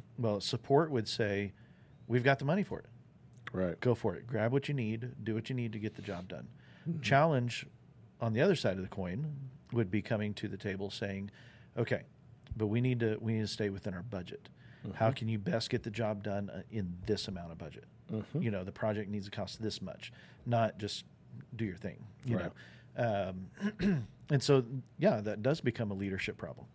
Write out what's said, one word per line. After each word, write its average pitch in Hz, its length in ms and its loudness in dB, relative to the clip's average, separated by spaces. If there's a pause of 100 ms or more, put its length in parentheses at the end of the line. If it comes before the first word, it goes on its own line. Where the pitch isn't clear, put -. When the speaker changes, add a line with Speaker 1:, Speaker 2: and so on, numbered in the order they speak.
(160)
Speaker 1:
Well, 107 240 2
support 143 520 4
would 113 160 2
say, 101 440 0 (540)
"We've 120 160 4
got 135 160 6
the 135 60 -4
money 175 180 4
for - 160 -4
it. - 80 -14 (640)
Speaker 2:
Right. 92 280 0
Speaker 1:
Go 120 160 4
for 92 180 0
it. - 140 -10
Grab 117 240 2
what 139 160 2
you 143 60 0
need. 113 500 -2
Do 110 100 0
what 113 160 -2
you 131 60 -2
need 120 160 -2
to 107 80 -6
get 104 160 -4
the 107 60 -10
job 92 260 -8
done." 71 180 -10 (420)
Speaker 2:
Mm-hmm. 165 120 -2
Speaker 1:
Challenge, 135 680 4 (540)
on 113 120 0
the 113 80 2
other 185 140 8
side 98 220 2
of 95 60 -4
the 92 60 -6
coin, 98 380 -4 (460)
would 113 180 2
be 104 120 2
coming 104 320 -2
to - 120 -6
the 101 100 -6
table 98 320 -4
saying, 98 440 -6 (440)
"Okay, 113 260 0 (540)
but 107 120 2
we 113 120 2
need 123 200 2
to, 110 200 2
we 113 140 0
need 110 60 0
to 107 80 0
stay 104 220 0
within 98 220 -4
our 90 120 -6
budget. - 440 -8 (460)
How 113 140 4
Speaker 2:
Mm-hmm. 113 80 2
Speaker 1:
can 110 120 -4
you 110 100 0
best 113 300 0
get 123 140 0
the 117 80 -4
job 107 320 -2
done, 101 260 -2
uh, 92 220 -8
in 92 260 -4 (100)
this 104 220 2
amount 85 240 -8
of 82 60 -12
budget? 80 260 -12 (260)
Speaker 2:
Mm-hmm. 110 300 -4
Speaker 1:
You 120 120 2
know, 92 120 -2
the 98 80 -8
project 107 380 0
needs 104 160 -4
to 101 60 -10
cost 98 280 -6
this 107 220 -4
much, - 300 -12 (340)
not 117 320 2
just - 260 -6 (520)
do 113 80 -2
your 92 120 -4
thing," - 280 -8 (200)
you 117 120 2
Speaker 2:
Right. 92 100 0
Speaker 1:
know? 87 60 -6 (440)
Um, 117 1080 0 (120)
<clears throat> - 120 -10
and 139 120 4
so, 131 220 6 (340)
yeah, 135 220 4
that 104 240 -2
does 147 160 4
become 113 320 0
a - 20 -2
leadership 95 420 -2
problem. 69 380 -10